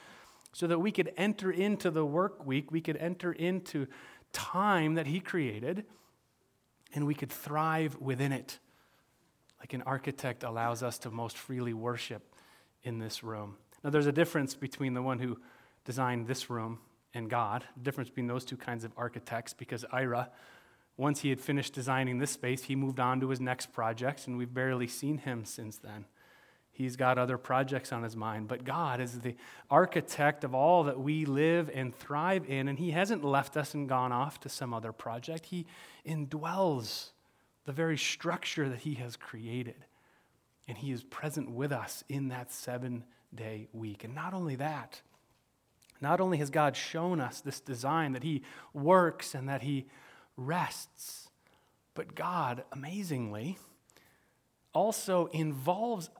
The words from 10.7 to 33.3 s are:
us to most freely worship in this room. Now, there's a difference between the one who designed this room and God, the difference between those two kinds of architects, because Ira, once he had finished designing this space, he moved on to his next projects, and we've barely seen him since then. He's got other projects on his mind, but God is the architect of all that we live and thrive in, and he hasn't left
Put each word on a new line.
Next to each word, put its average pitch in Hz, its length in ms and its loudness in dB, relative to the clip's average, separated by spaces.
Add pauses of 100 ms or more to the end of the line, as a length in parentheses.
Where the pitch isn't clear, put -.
us 120 160 -2
to 123 120 -8
most 113 280 -6
freely 123 340 -4
worship 113 640 -6 (480)
in 117 160 -4
this 110 260 -8
room. 104 320 -8 (260)
Now, 143 80 -2
there's 147 160 6
a 143 60 4
difference 151 420 4
between 131 400 -2
the 123 80 -2
one 127 160 0
who 123 200 -2 (460)
designed 123 420 0
this 127 220 -4
room 113 300 -4 (340)
and 117 160 -6
God, 117 360 0 (120)
the 123 60 -12
difference 127 260 -2
between 123 200 -2
those 123 160 -2
two 127 120 -8
kinds 120 260 -6
of 117 140 -8
architects, 117 560 -6
because 117 400 -8
Ira, 123 380 0 (680)
once 143 240 2
he 147 80 2
had 131 120 2
finished 143 340 -2
designing 131 440 2
this 147 120 0
space, 127 320 -2
he 139 140 -2
moved 135 220 0
on 127 220 4
to 131 80 2
his 131 120 0
next 127 340 -2
projects, 117 520 -2
and 123 120 -4
we've 123 160 -4
barely 127 320 0
seen 143 320 -2
him 120 260 -4
since 107 320 -10
then. 104 300 -14 (640)
He's 127 240 -4
got 127 220 6
other 127 180 4
projects 131 560 0
on 117 100 -2
his 113 140 -4
mind, 107 320 -4
but 123 160 -6
God 135 360 0
is 120 200 -4
the 120 160 -4 (340)
architect 151 760 6
of 131 100 -2
all 156 300 8
that 135 140 0
we 151 280 2
live 156 460 4
and 131 220 -2
thrive 165 540 0
in, 135 200 0
and 139 100 -2
he 170 120 0
hasn't 185 320 2
left 139 340 4